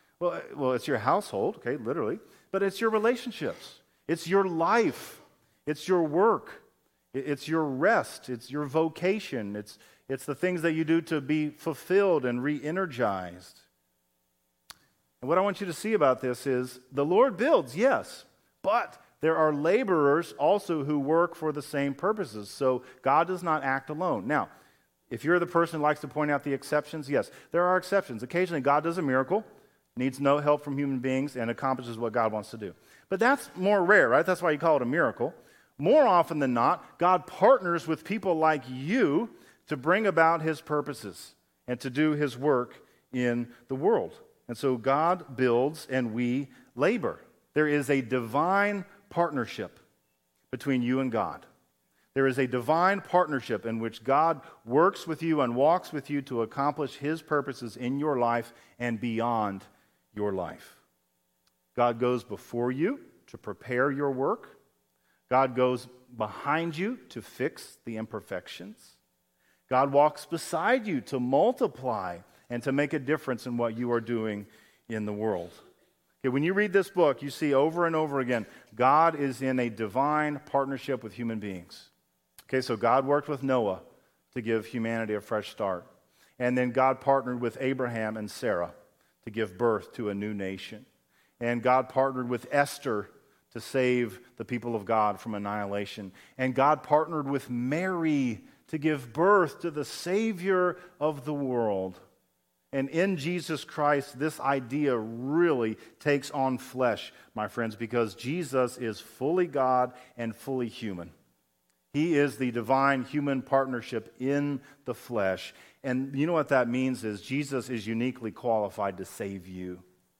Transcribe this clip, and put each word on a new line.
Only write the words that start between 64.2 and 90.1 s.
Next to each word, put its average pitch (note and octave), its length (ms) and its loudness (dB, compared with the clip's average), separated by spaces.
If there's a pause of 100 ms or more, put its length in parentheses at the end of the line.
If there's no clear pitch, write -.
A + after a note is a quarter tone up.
God B2+ 280 2
goes B2+ 320 0 (280)
behind D3 600 -4
you G#3+ 220 -4 (120)
to A2+ 120 -12
fix - 640 -8
the A2+ 120 -8
imperfections. A2 1000 -12 (720)
God C3+ 240 2
walks D3 320 4
beside G3 600 -2
you D#3+ 160 -2
to - 160 -4
multiply B2+ 1000 0 (300)
and A#2+ 160 -6
to C3+ 80 0
make C#3+ 200 0
a D#3+ 60 0
difference C3+ 480 -4
in A#2+ 100 -4
what A#2 200 -2
you A#2+ 140 -2
are A#2+ 100 2
doing A2 460 -4 (420)
in A2 160 -4
the G#2 80 -4
world. G2+ 380 -2 (680)
Okay, C3+ 80 -2
when C3+ 160 2
you F3+ 100 0
read G#3 180 0
this F#3+ 180 2
book, D3+ 320 2
you C#3+ 80 -8
see C#3+ 240 0
over D#3+ 320 2
and E3 100 0
over D3 240 0
again, A#2+ 260 0 (300)
God D3 420 6
is C3+ 240 -2
in C3 160 0
a A#2+ 100 0
divine C#3 800 -2
partnership C3+ 560 -2
with A2 100 -12
human A2+ 280 -4
beings. F#2 500 -12 (540)
Okay, C3 160 0
so B2 160 -2
God A#2+ 300 4
worked C#3+ 220 2
with C#3 140 -6
Noah A#2 380 2 (540)
to B2 80 -6
give A2+ 240 0
humanity A2+ 480 -4
a G2+ 60 -2
fresh G#2+ 300 -4
start. F#2+ 360 -4 (520)
And B2 180 0
then B2+ 140 0
God C3 300 2
partnered B2+ 400 2
with A#2 200 -2
Abraham A#2+ 560 -2
and G#2 140 -8
Sarah F2 440 -2 (500)
to A#2 60 -12
give G#2 260 -4
birth A2+ 380 0
to G#2+ 160 -4